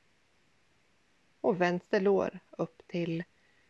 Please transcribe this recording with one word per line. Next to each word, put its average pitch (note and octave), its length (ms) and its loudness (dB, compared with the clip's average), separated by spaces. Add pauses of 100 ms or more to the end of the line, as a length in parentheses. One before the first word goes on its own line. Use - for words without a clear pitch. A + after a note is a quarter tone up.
(1400)
Och F#3+ 200 0
vänster F3+ 400 0
lår F#3+ 380 0 (120)
upp - 360 -8
till E3+ 380 -6 (460)